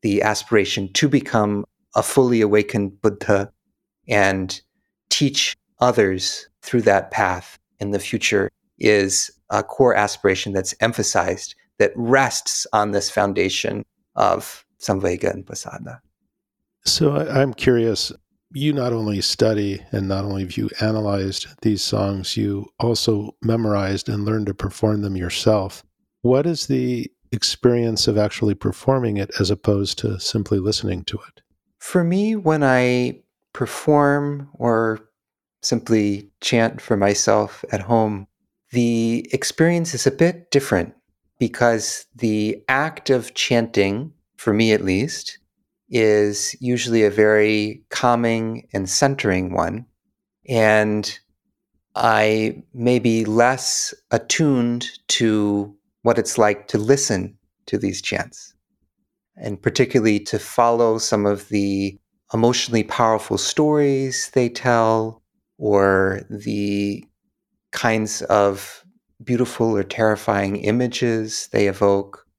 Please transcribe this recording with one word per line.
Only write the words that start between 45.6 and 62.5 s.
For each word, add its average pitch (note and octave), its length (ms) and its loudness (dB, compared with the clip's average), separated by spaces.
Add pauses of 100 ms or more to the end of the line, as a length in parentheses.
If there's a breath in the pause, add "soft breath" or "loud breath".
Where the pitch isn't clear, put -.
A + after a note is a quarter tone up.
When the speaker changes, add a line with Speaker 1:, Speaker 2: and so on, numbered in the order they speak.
Speaker 1:
is G#2+ 720 2
usually A#2+ 420 0
a G#2 80 4
very G#2+ 800 2
calming A2+ 840 0
and G2 160 -4
centering F#2+ 640 0
one. F#2 320 -4 (600)
And G#2+ 720 2 (760)
I A2 680 0 (100)
may B2 260 2
be A2+ 260 2
less A#2 680 0 (180)
attuned A#2+ 800 0 (200)
to G#2 640 0 (280)
what A#2 140 2
it's - 200 -4
like G#2 320 2
to - 80 -2
listen G#2 600 0 (280)
to - 120 -6
these G2 240 -6
chants, - 520 -8 (840)
and G#2 260 -10
particularly A2 600 0
to - 180 -8
follow A#2 580 0
some G#2+ 280 -2
of G2+ 240 -2
the G2 500 -2 (340)
emotionally A#2 500 0